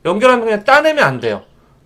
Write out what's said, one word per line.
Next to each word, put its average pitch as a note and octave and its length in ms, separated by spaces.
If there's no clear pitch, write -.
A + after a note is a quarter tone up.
연결하면 A#3 400
그냥 G#3+ 200
따내면 D4 400
안 C3 140
돼요. G#2+ 240